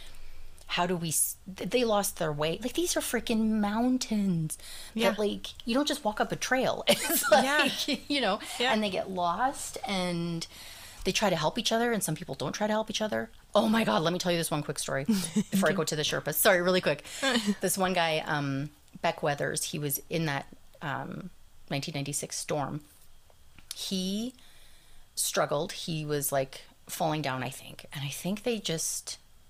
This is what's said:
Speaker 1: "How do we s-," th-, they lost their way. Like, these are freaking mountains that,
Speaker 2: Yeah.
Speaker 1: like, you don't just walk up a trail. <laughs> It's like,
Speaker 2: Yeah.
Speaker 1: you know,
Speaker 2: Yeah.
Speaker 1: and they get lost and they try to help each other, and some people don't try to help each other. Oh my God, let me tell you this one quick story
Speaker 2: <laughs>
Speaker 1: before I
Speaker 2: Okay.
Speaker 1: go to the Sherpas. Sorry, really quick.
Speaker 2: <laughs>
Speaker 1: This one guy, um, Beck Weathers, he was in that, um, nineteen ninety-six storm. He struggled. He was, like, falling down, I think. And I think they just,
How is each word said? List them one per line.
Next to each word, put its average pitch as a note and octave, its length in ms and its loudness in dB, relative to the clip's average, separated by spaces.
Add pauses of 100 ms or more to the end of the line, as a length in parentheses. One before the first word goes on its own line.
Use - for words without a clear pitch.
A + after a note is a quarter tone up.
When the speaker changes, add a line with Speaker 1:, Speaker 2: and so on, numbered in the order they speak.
(680)
Speaker 1:
"How - 180 2
do F#3 100 2
we E3 140 -2
s-," - 260 0 (220)
th-, F3 120 -4
they B3 140 4
lost G3+ 340 2
their D#3+ 140 0
way. D3+ 300 0
Like, B3+ 120 -4
these F4 220 2
are D4+ 60 2
freaking A3 580 2
mountains G#3 960 2 (360)
that, A3 60 -4
Speaker 2:
Yeah. A3+ 180 4
Speaker 1:
like, G#3 300 0 (180)
you A#3 80 -2
don't C#4+ 140 4
just D4 160 -2
walk G#3+ 180 0
up A3+ 100 0
a - 40 -2
trail. B3 500 0
<laughs> - 20 -2
It's - 440 4
like, C4+ 120 8
Speaker 2:
Yeah. C#4+ 520 2 (120)
Speaker 1:
you C#4+ 140 2
know, G#3 180 2 (200)
Speaker 2:
Yeah. B3 120 2
Speaker 1:
and G#3+ 120 2
they G#3 80 0
get E3+ 180 -2
lost F#3 760 0
and F3 600 -2 (600)
they F#3+ 60 2
try F#3+ 200 4
to E3 40 2
help D#3 220 0
each A3 140 0
other, A#3 200 2
and G#3+ 120 0
some D#3+ 120 -2
people D3 200 -8
don't D3+ 180 -4
try G#3+ 140 0
to G#3+ 60 2
help G#3+ 180 0
each - 100 -2
other. A3 300 -2 (240)
Oh A3 120 6
my A3 160 4
God, G#3 200 4
let E3+ 100 4
me F3+ 60 -2
tell F3+ 120 0
you F3 60 4
this E3 140 0
one D3+ 100 0
quick C#3+ 160 -4
story C3+ 260 -2
Speaker 2:
<laughs> - 20 -4
Speaker 1:
before F#3+ 640 2
I - 20 2
Speaker 2:
Okay. D3+ 60 0
Speaker 1:
go D#3+ 60 2
to D#3 120 -2
the D3+ 80 0
Sherpas. D3+ 320 -2
Sorry, F#3+ 260 6
really F3+ 200 4
quick. D3+ 220 0 (180)
Speaker 2:
<laughs> A#3 400 2
Speaker 1:
This F#3 180 2
one F#3 140 2
guy, E3 260 2
um, C#3+ 500 -2 (320)
Beck E3+ 220 0
Weathers, D3 400 0
he - 160 -6
was D3 200 -2 (120)
in E3 160 0
that, C#3 180 -2 (380)
um, C#3 480 -6 (400)
nineteen C#3 240 -4
ninety-six C#3+ 420 -4
storm. D3 440 -2 (920)
He G3+ 600 -4 (800)
struggled. D3+ 580 0
He D#3 320 -6
was, D3 260 0
like, C3+ 300 -2 (260)
falling D#3 340 0
down, C3 220 -2
I B2 60 -4
think. - 440 -14
And C#3 120 -6
I C#3+ 40 -4
think F#3+ 340 -6
they A#3 160 0
just, - 580 -4 (320)